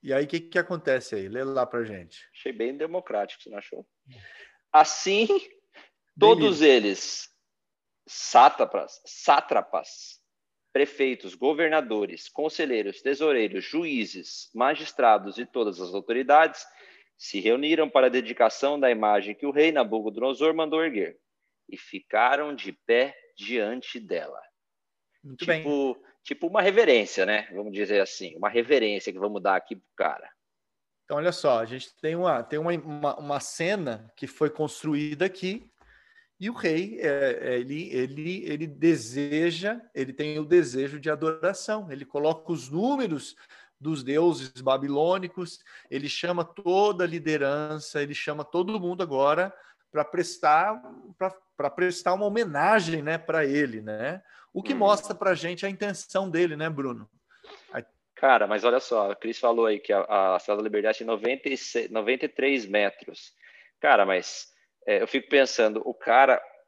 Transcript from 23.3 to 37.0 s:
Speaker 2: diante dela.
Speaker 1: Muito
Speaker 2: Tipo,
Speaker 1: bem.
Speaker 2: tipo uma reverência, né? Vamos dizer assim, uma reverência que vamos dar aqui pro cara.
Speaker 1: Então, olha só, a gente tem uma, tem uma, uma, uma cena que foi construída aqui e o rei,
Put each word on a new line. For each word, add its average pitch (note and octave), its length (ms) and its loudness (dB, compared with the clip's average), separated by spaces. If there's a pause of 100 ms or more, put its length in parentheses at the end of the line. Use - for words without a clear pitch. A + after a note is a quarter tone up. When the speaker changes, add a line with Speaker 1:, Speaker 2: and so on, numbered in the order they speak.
Speaker 2:
diante A#2 640 -6
dela. D#2+ 420 -8 (840)
Speaker 1:
Muito C3+ 200 -14
Speaker 2:
Tipo, D3 500 -2
Speaker 1:
bem. - 80 -18 (200)
Speaker 2:
tipo - 240 -8
uma G3 140 0
reverência, E3 640 4
né? G#2 280 0
Vamos G#2 200 -8
dizer G2+ 280 2
assim, F#2 360 -4
uma G2+ 140 -2
reverência A2+ 640 0
que F2+ 60 -12
vamos G2+ 240 -4
dar F#2+ 140 2
aqui - 180 -6
pro F#2 220 -20
cara. - 320 -4 (760)
Speaker 1:
Então, - 120 -6
olha E3 160 0
só, C3+ 280 0
a A#2 40 -2
gente B2 320 -14
tem D#3 200 -4
uma, E3 260 0
tem D3 160 -6
uma, E3 140 -4
uma, D3 460 -4
uma C#3+ 220 -6
cena D#3 760 -6
que C#3 100 -12
foi D3 240 -2
construída D3+ 760 -4
aqui F#3 440 -6 (720)
e G3+ 120 -6
o - 20 -10
rei, F#3+ 480 -2